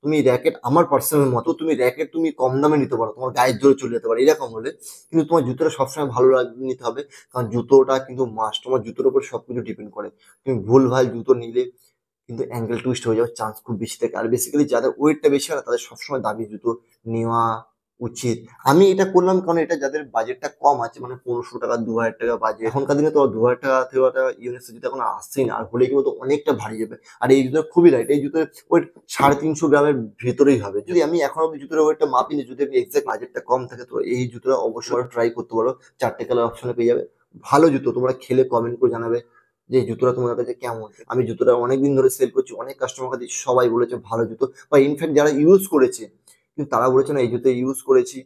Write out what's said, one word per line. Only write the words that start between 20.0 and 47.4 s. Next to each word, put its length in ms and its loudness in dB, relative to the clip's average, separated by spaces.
বাজেটটা 440 -6
কম 320 0
আছে, 200 -8
মানে 240 -12
পনেরোশো 340 -8
টাকা, 180 -2
দু 220 -4
হাজার 220 0
টাকা 160 -2
বাজেট, 300 -4
এখনকার 300 -2
দিনে 140 2
তো 120 4
আর 60 4
দু 160 -2
হাজার 160 4
টাকা, 320 0
তিন 100 2
হাজার 100 4
টাকা 260 0
ইউনিক 360 -12
জুতো 140 -8
এখন 120 -8
আসছেই 440 -4
না, 100 -4
আর 100 -6
হলে 220 2
কি 80 -2
বলতো, 160 2
অনেকটা 420 -2
ভারী 260 -6
যাবে। 180 -6
আর 100 2
এই 180 4
জুতোর 240 -2
খুবই 180 8
লাইট, 200 0
এই 120 2
জুতোর 240 -2
ওয়েট 180 2
সাড়ে 280 2
তিনশো 320 -2
গ্রামের 340 4
ভেতরেই 560 2
হবে। 220 -6
যদি 220 0
আমি 180 0
এখনো 240 -2
অব্দি 160 -4
জুতোর 180 -6
ওয়েটটা 280 2
মাপিনি, 360 0
যদি 360 -2
এক্সাক্ট 300 -2
বাজেটটা 320 -8
কম 260 -2
থাকে, 180 -16
তো 160 -6
এই 280 -2
জুতোটা 280 -2
অবশ্যই 460 -4
ট্রাই 180 0
করতে 260 -8
পারো। 180 0
চারটে 260 -4
কালার 200 0
অপশনে 280 -6
পেয়ে 160 0
যাবে। 180 0
ভালো 260 4
জুতো, 240 0
তোমরা 200 -2
খেলে 320 0
কমেন্ট 360 -2
করে 100 4
জানাবে 300 -4
যে 100 2
এই 80 0
জুতোটা 260 0
তোমাদের 240 -2
কাছে 180 -4
কেমন। 360 -10
আমি 200 0
জুতোটা 280 2
অনেকদিন 420 0
ধরে 140 4
সেল 200 -2
করছি, 240 -2
অনেক 240 -14
কাস্টমার 320 -8
কাছে 200 -8
সবাই 380 0
বলেছে 280 0
ভালো 300 -4
জুতো, 220 -4
বা 80 6
ইনফ্যাক্ট 380 2
যারা 140 4
ইউজ 360 6
করেছে 400 2
কিন্তু 140 -6
তারা 200 2
বলেছে, 220 2
"না, 80 0
এই 80 0
জুতো 200 0